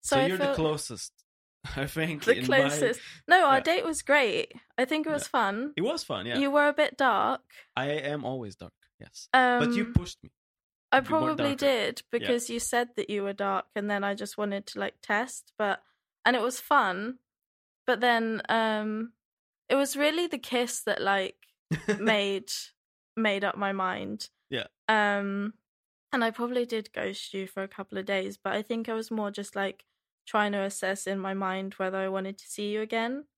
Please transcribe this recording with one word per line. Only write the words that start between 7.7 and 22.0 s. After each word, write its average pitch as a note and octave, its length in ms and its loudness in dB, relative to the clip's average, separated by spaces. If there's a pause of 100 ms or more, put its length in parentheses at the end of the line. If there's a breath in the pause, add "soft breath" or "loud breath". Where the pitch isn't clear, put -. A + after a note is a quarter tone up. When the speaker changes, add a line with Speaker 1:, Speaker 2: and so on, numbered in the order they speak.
Speaker 2:
I C3 100 -2
am D3 380 -4
always A#2+ 320 -6
dark, - 180 -18 (240)
yes. - 340 -20
But B3 440 4
you - 100 0
Speaker 1:
Um, A#3 80 -14
Speaker 2:
pushed - 280 0
me - 80 -20 (600)
Speaker 1:
I B3+ 80 8
Speaker 2:
to - 20 -4
be C4 120 -2
more D#4+ 40 4
Speaker 1:
probably D4+ 380 2
Speaker 2:
darker. - 0 -
Speaker 1:
did, B3+ 460 0 (100)
Speaker 2:
Yeah. A#3+ 60 -2
Speaker 1:
because A#3+ 300 0
you A#3 120 -4
said A#3+ 360 0
that - 140 -4
you G3+ 140 -2
were G3 80 -4
dark, G3 420 -2
and G#3 160 -2
then G3+ 140 0
I G3+ 100 0
just G#3 240 -10
wanted G3+ 300 -4
to, - 100 -10
like, G3 240 -4
test, A3+ 560 -4
but, G3+ 240 0 (420)
and B3 120 6
it A3+ 60 0
was B3+ 180 -2
fun, A3+ 580 2 (680)
but A#3+ 140 2
then, A3+ 480 2
um, A3 640 0 (560)
it B3+ 60 4
was C#4 220 2
really D#4 320 2
the D4 100 -4
kiss A#3+ 440 -2
that, - 200 -2
like, G3 460 0 (220)
Speaker 2:
<laughs> G3+ 280 -2
Speaker 1:
made, G3+ 540 0 (640)